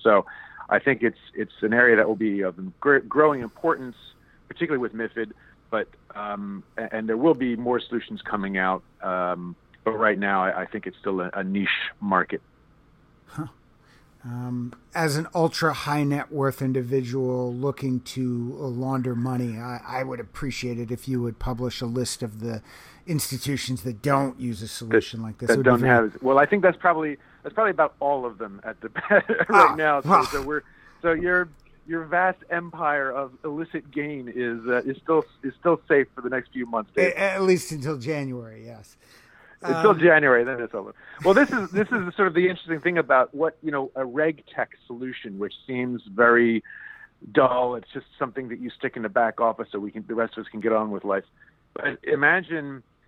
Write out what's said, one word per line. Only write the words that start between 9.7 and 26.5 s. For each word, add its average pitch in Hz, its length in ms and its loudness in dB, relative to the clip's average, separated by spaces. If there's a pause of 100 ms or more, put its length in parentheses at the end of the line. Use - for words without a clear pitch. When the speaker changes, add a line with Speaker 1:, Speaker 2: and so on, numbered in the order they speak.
Speaker 1:
but 113 100 -2
right 107 260 2
now, 98 240 0
I, 95 180 -2
I 92 40 -4
think 101 220 -10
it's 90 100 -12
still 95 240 -4
a, 90 120 -6
a 98 100 -6
niche 95 240 -2 (320)
market. 92 420 0 (840)
Speaker 2:
Huh. 151 200 -10 (800)
Um, 123 480 -8 (200)
as 160 220 0
an 160 180 -4
ultra 165 380 0
high 147 320 -2
net 143 300 -2
worth 135 280 -2
individual 127 920 -2
looking 131 480 -4
to 123 540 -6
launder 127 600 -4
money, 123 420 -4
I, 120 300 -10
I 131 160 -6
would 131 160 -10
appreciate 120 580 -8
it 117 140 -6
if 120 160 -10
you 127 140 -2
would 117 180 -6
publish 123 400 -6
a 131 60 -6
list 120 360 -4
of 107 200 -10
the 113 200 -8 (440)
institutions 131 800 -4
that 113 180 -8
don't 139 360 2
use 120 240 -6
a 110 60 -10
solution 113 540 0
Speaker 1:
That, 110 40 -6
Speaker 2:
like 110 120 -10
this. 123 100 -8
Speaker 1:
that 117 60 6
Speaker 2:
It 117 40 4
would 135 60 2
be 127 60 6
Speaker 1:
don't 120 100 6
Speaker 2:
very 120 300 6
Speaker 1:
have, - 120 -16
well, 135 180 4
I 147 60 8
think 202 180 0